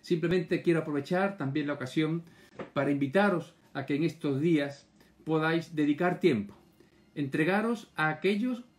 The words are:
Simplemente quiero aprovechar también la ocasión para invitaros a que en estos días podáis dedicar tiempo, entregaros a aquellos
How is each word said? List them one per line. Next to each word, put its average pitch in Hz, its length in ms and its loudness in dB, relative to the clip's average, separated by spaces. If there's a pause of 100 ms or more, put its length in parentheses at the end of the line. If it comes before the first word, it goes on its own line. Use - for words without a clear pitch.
Simplemente 170 600 0
quiero 165 180 2
aprovechar 160 580 -2
también 143 300 -2
la 147 60 -4
ocasión 156 500 -2 (500)
para 143 180 0
invitaros 160 640 2 (180)
a 135 120 -6
que 147 100 -2
en 151 80 0
estos 147 380 -2
días 147 460 0 (360)
podáis 160 520 0
dedicar 151 440 2
tiempo, 110 360 2 (580)
entregaros 175 840 -2
a 156 140 0
aquellos 214 540 -2 (160)